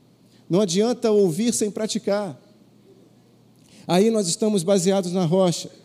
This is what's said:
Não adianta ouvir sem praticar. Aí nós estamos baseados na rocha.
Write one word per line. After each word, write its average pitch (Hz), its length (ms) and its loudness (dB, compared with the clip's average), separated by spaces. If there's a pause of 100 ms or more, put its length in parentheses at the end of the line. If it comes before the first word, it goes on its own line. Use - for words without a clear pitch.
(480)
Não 175 120 2
adianta 220 500 0
ouvir 208 420 2
sem 208 180 -2
praticar. 202 680 -6 (1500)
Aí 190 240 4
nós 214 180 -2
estamos 208 340 0
baseados 185 500 0
na 185 120 0
rocha. 175 460 0 (140)